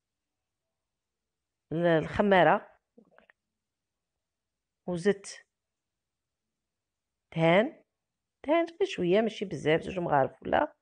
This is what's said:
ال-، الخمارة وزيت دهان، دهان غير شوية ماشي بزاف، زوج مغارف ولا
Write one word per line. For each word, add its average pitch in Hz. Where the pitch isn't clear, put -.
ال-، 165
الخمارة 170
وزيت 190
دهان، 170
دهان 339
غير 349
شوية 185
ماشي 220
بزاف، 156
زوج -
مغارف 147
ولا -